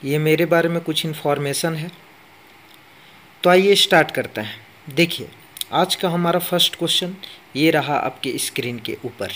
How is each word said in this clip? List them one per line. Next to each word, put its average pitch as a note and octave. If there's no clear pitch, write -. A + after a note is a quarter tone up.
ये C#3+
मेरे D#3
बारे E3
में E3+
कुछ D#3+
information D3
है, D#3+
तो F3
आइए F#3+
start E3+
करते -
हैं। -
देखिए, E3
आज F3
का -
हमारा F3
first F3
question F3
ये D#3
रहा D3
आपके -
screen -
के -
ऊपर। G#2+